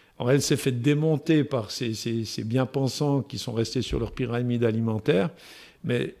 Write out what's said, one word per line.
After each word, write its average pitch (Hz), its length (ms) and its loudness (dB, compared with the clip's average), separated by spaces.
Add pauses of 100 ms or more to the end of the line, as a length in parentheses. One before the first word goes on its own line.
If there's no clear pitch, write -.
(200)
Alors 123 140 2
elle 139 100 6
s'est 147 140 2
fait 139 160 0
démonter 147 720 2
par 117 260 -4
ces, 113 240 -4
ces, 113 300 -2
ces 110 180 -6
bien-pensants 131 800 0
qui - 160 -10
sont 117 140 -8
restés 113 300 0
sur - 180 -4
leur 110 100 -4
pyramide 120 540 0
alimentaire, 113 640 2 (540)
mais - 360 -2